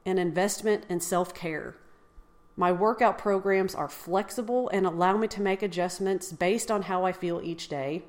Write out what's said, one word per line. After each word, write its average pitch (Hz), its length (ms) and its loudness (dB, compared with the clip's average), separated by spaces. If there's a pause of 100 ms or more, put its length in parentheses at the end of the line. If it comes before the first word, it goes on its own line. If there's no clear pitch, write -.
an 190 140 0
investment 202 720 2
in 175 100 -2
self-care. 175 800 -4 (760)
My 180 160 4
workout 214 480 4
programs 190 560 2
are 151 120 -4
flexible 214 840 -2
and 190 180 2
allow 175 280 2
me 220 120 2
to 202 140 -6
make 190 200 0
adjustments 185 680 -2
based 185 400 0
on 208 120 0
how 185 220 0
I 185 60 2
feel 175 320 -2
each 165 260 -8
day 147 400 -4